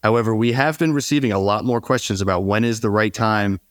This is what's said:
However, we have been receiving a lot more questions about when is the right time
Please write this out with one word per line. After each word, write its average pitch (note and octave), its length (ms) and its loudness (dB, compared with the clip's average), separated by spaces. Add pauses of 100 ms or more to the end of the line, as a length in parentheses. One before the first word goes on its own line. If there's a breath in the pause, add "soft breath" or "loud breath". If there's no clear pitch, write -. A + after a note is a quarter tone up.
However, A2+ 320 2
we A#2 160 2
have C#3 260 0
been E3 140 0
receiving C#3+ 400 0
a G2 80 0
lot G2+ 260 0
more A#2+ 160 0
questions A2+ 380 -2
about F#2+ 240 0
when G#2 200 0
is A2+ 180 -2
the A2+ 80 0
right G#2+ 240 2
time G#2 460 0 (100)